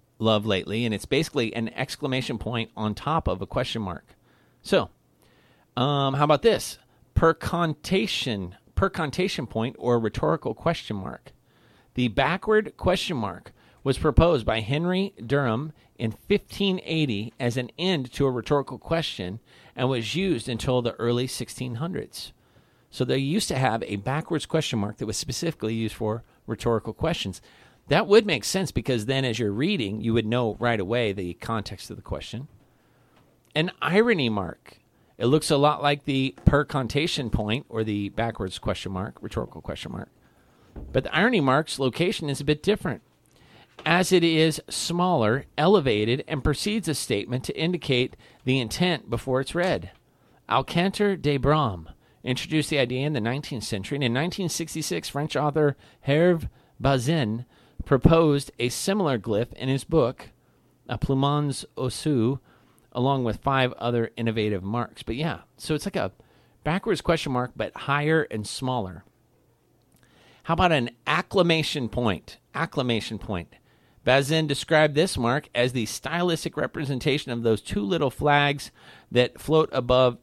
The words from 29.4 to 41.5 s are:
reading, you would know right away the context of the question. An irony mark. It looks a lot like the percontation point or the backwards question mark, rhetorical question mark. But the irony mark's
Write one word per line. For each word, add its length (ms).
reading, 480
you 120
would 140
know 320
right 220
away 320
the 220
context 560
of 60
the 60
question. 460
An 160
irony 480
mark. 500
It 80
looks 240
a 60
lot 260
like 220
the 300
percontation 840
point 380
or 160
the 260
backwards 480
question 340
mark, 300
rhetorical 400
question 300
mark. 180
But 120
the 100
irony 260
mark's 380